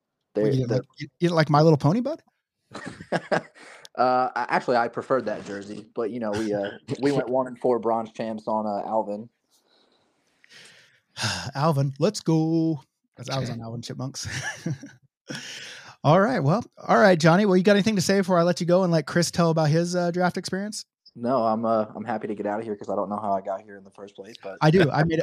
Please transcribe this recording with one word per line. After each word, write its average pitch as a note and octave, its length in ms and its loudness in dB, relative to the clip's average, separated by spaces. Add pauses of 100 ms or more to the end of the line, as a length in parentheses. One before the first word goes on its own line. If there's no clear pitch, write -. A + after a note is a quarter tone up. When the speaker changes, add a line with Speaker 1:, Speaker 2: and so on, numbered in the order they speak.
(360)
Speaker 1:
They're, G#2 100 2
Speaker 2:
you A2 60 4
didn't B2+ 180 0
Speaker 1:
they're A2+ 80 0
Speaker 2:
like, B2 100 -4 (120)
you, D3 80 -10 (120)
you F3 80 2
didn't F3 80 0
like D#3 140 2
My D3 120 6
Little D#3+ 160 6
Pony, E3 240 2
bud? D4 200 -6 (500)
Speaker 1:
<laughs> - 720 -6 (560)
Uh, B2+ 380 2
I, A#2+ 140 -2
actually, C#3+ 260 0
I A#2 140 2
preferred B2+ 380 -2
that G2+ 180 -6
jersey, G2+ 500 -12
but, A2 160 -4
you A#2+ 80 -8
know, G#2+ 120 -4
we, G#2+ 220 -2
uh, G2+ 180 -2 (140)
Speaker 2:
<laughs> - 140 -6
Speaker 1:
we C#3+ 140 2
went C3+ 160 -2
one B2+ 180 0
and B2 100 -14
four B2 220 0
bronze A2+ 320 -2
champs A2+ 340 -8
on, A2 220 -2
uh, G2+ 180 -4
Alvin. G#2+ 440 -4 (1900)
Speaker 2:
<sighs> F#2 400 -6
Alvin, C#3 440 0
let's G#3 200 0
go. D#3+ 640 0 (340)
That's, - 140 -14
I C3+ 100 -4
was B2 100 -4
Speaker 3:
Okay. A#2 80 -8
Speaker 2:
on A#2 80 -12
Alvin A#2 160 -10
Chipmunks. C3+ 460 -10 (960)
<laughs> - 800 -16
All D#3 160 6
right. A3 200 2
Well, D#3+ 240 0 (240)
all G#3+ 120 4
right, F#3+ 200 6
Johnny. E3+ 280 6
Well, F#3 100 4
you F#3 60 4
got G3+ 80 6
anything G3+ 240 4
to F#3 60 0
say G3 180 2
before F#3 180 2
I E3+ 60 4
let F3 160 0
you E3+ 80 -4
go F3+ 160 4
and F3 80 2
let D#3 160 2
Chris F3 240 0
tell E3+ 180 2
about D#3+ 200 2
his, F3 260 0
uh, F3 160 0
draft F3 260 0
experience? G3 480 -8 (300)
Speaker 1:
No, A#2+ 300 0
I'm, A2+ 200 0
uh, A2 200 2 (100)
I'm A2 80 -10
happy A2 240 -6
to G#2+ 80 -4
get G2+ 100 -6
out G#2 140 -2
of A2+ 60 -8
here G#2+ 100 -6
'cause G#2 140 -14
I G2 60 -4
don't G2+ 140 -4
know G#2 80 -6
how G#2+ 160 -4
I G2 80 0
got G2 200 -8
here G#2 160 -20
in F#2+ 80 -20
the G2 40 -20
first G2+ 280 -20
place, G#2 260 -18
but F#2+ 180 -12
Speaker 2:
I D#3 80 6
do. E3+ 220 4
I D3 140 0
made, E3 180 -2